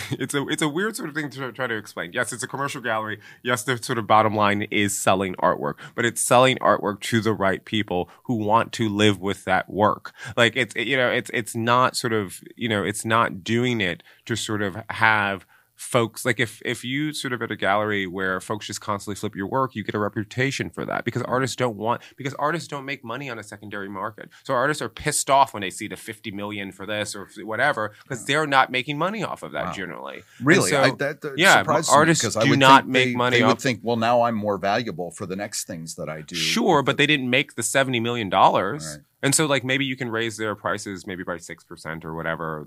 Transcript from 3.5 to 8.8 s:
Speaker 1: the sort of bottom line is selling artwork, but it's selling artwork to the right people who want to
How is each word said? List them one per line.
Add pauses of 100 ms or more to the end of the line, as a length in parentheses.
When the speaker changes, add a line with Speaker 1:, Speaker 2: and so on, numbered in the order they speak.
Speaker 1:
the
sort
of
bottom
line
is
selling
artwork, (200)
but
it's
selling
artwork
to
the
right
people (140)
who
want
to